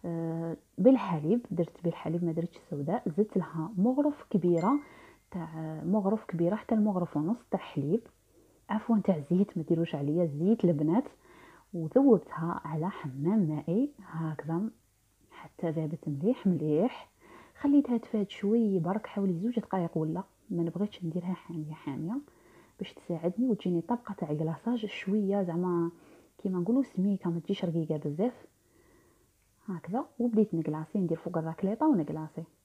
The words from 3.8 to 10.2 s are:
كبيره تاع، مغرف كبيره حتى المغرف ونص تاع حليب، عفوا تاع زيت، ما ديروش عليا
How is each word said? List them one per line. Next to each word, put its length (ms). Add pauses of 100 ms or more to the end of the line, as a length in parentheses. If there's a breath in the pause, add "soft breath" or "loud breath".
كبيره 500 (500 loud breath)
تاع، 540
مغرف 400
كبيره 300
حتى 200
المغرف 420
ونص 200 (140)
تاع 100
حليب، 400 (680 soft breath)
عفوا 360
تاع 140 (120)
زيت، 280
ما 40
ديروش 320
عليا 320